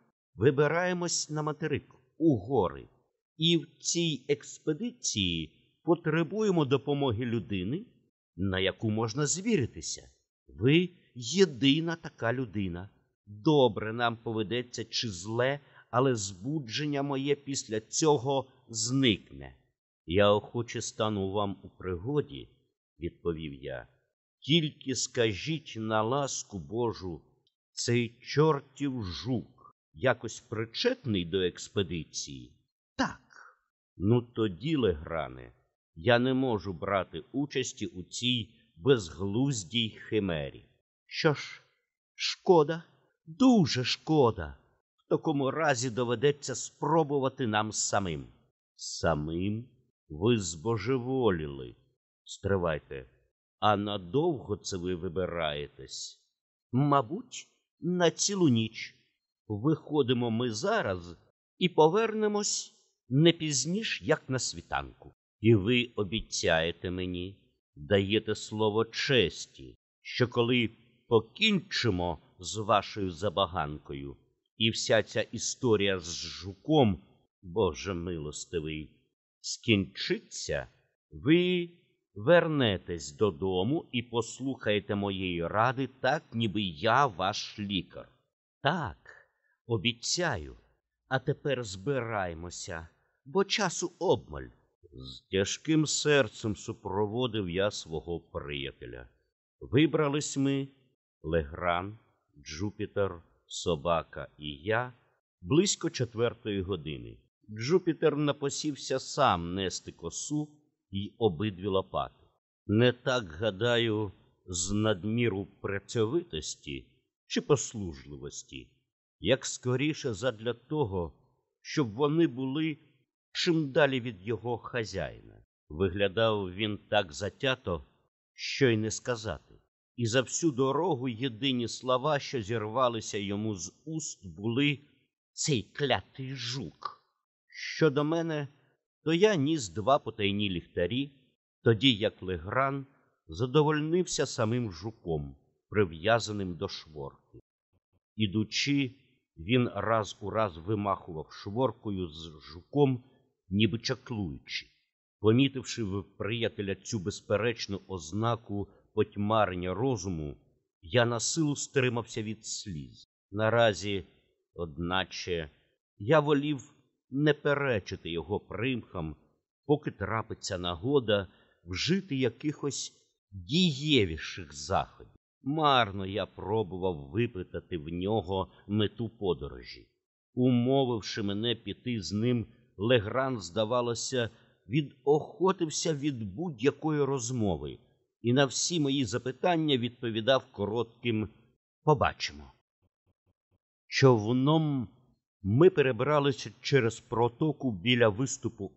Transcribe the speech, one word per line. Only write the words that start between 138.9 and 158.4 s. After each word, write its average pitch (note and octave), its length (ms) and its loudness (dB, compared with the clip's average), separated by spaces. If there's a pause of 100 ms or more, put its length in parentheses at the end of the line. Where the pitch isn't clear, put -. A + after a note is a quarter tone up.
то D#3 100 0
я G3+ 220 6
ніс C#3 340 0
два G#2+ 300 4
потайні G2+ 500 0
ліхтарі, F#2 640 -2 (520)
тоді A#2 320 6
як G2+ 260 -2
Легран A2+ 640 -2 (420)
задовольнився D3+ 960 0
самим A#2 460 -2
жуком, D#2+ 640 -6 (340)
прив'язаним F#2+ 880 0
до F#2 120 -4
шворки. - 720 -14 (760)
Ідучи, A2 800 0 (420)
він A2+ 380 2
раз G2+ 440 -2
у G2+ 100 -8
раз F#2+ 280 -2
вимахував F#2 720 -4
шворкою G#2 760 -4
з D#2+ 240 -14 (100)
жуком, B2+ 640 0 (460)
ніби G#2 300 2
чаклуючи. G#2 880 -8 (520)
Помітивши A#2+ 640 4
в F#2+ 200 -4 (140)
приятеля G#2 580 -4
цю - 240 -6
безперечну G2+ 880 -2
ознаку G2+ 800 -4 (260)